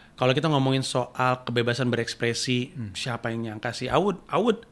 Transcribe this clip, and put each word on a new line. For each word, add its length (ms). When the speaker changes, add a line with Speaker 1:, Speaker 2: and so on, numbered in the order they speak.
Speaker 1:
kalau 160
kita 160
ngomongin 340
soal 640
kebebasan 420
berekspresi, 880
Speaker 2:
Hmm. 200
Speaker 1:
siapa 380
yang 160
nyangka 240
sih? 160
I 100
would, 300
I 140
would, 320